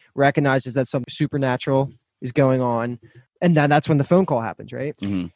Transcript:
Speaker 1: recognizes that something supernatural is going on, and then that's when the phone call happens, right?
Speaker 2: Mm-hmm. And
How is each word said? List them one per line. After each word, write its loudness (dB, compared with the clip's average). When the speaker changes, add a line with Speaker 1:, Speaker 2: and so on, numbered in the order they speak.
Speaker 1:
recognizes 2
that 0
something -6
supernatural -2
is -8
going 2
on, -4
and 4
then 4
that's 2
when 4
the 2
phone 4
call -2
happens, -10
right? -8
Speaker 2:
Mm-hmm. -4
And -4